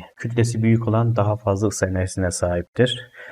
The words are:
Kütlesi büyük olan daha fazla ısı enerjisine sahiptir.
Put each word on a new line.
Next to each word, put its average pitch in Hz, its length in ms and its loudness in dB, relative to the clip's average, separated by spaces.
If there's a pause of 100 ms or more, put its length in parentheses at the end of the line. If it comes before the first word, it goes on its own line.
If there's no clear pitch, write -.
(180)
Kütlesi 117 460 -2
büyük 113 240 4
olan 113 280 2
daha 104 220 0
fazla 101 300 0
ısı 98 180 -2
enerjisine 92 460 0
sahiptir. - 800 -2 (200)